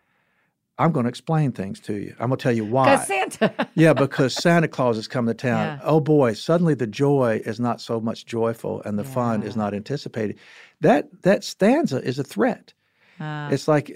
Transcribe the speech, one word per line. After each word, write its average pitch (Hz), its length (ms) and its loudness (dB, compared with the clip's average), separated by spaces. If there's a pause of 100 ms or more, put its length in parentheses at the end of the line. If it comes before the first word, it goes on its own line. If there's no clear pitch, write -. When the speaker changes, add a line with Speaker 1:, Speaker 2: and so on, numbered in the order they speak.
(760)
Speaker 1:
I'm 156 160 2
gonna 123 160 0
explain 151 440 -2
things 98 280 -8
to 107 140 -6
you. 98 240 -8
I'm 117 100 -2
gonna 131 80 0
tell 127 160 0
you 113 120 0
why." 127 320 4
Speaker 2:
'Cause - 100 -4
Santa. - 640 -2
<laughs> - 40 -20
Speaker 1:
Yeah, 160 180 6
because 131 420 0
Santa 170 340 2
Claus 120 300 0
is 110 100 -8
coming 117 260 -2
to 123 140 -6
town. 113 180 0
Speaker 2:
Yeah. 143 160 -8
Speaker 1:
Oh, 151 180 2
boy, 139 340 4
suddenly 165 400 2
the 120 120 -2
joy 127 580 2
is 113 140 -6
not 120 220 -2
so 117 200 -4
much 113 260 -6
joyful 113 580 -4
and 104 140 -4
the 104 60 -4
fun 120 380 -2
is 107 140 -10
Speaker 2:
Yeah. 107 60 -2
Speaker 1:
not 101 120 -2
anticipated. 104 640 -8 (440)
That, 262 280 2 (140)
that 190 220 2
stanza 214 580 0
is 127 160 -4
a 139 60 -4
threat. - 480 -4 (480)
Speaker 2:
Ah. 151 300 -8
Speaker 1:
It's 139 180 -2
like, 147 280 2